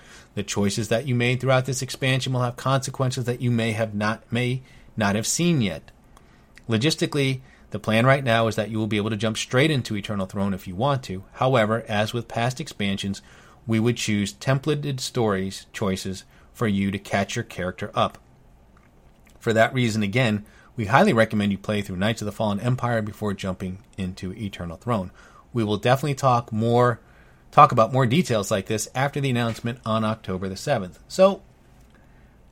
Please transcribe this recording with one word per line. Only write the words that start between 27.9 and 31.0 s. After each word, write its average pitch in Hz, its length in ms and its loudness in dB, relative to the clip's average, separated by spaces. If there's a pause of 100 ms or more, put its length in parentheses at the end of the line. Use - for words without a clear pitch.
more 131 140 4
details 117 440 2
like 101 180 0
this 107 280 -2
after 139 240 -2
the 139 100 0
announcement 120 560 -2
on 110 200 0
October 98 420 -4
the 95 80 -8
seventh." 101 440 -4 (100)